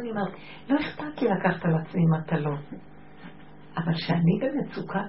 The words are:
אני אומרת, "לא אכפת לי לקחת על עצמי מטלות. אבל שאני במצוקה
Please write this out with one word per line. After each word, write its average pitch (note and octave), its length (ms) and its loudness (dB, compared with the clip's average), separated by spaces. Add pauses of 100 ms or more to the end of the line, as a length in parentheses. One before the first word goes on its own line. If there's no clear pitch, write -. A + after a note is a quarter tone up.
אני A#3+ 100 -4
אומרת, G3+ 220 -2 (360)
"לא C#4 120 4
אכפת - 420 -6
לי A#3+ 60 6
לקחת F3+ 360 2
על E3 100 4
עצמי E3+ 280 0 (160)
מטלות. D3 420 -2 (1160)
אבל E3 180 2
שאני E3+ 460 4
במצוקה C4 680 -2